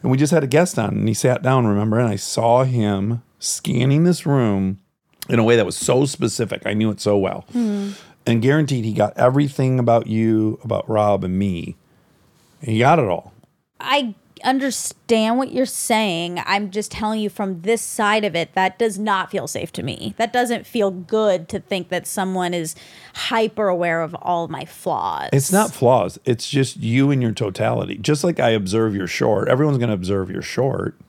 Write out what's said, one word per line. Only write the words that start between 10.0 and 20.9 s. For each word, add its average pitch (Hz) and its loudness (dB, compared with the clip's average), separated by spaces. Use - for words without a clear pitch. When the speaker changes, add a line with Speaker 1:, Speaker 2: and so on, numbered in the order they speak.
Speaker 1:
you, 110 0
about 107 -4
Rob 104 2
and 92 -2
me. 87 -4
He 110 -2
got 151 6
it 123 0
all. 85 -4
Speaker 2:
I 262 -2
understand 240 0
what 262 -2
you're 254 0
saying. 175 -2
I'm 202 -2
just 202 -6
telling 220 -4
you 208 -2
from 190 -6
this 214 0
side 220 0
of 170 -4
it, 165 -4
that 190 0
does 220 -2
not 196 -2
feel 165 -6
safe - -8
to - -8
me. - -8
That 226 -2
doesn't 240 -2
feel 202 0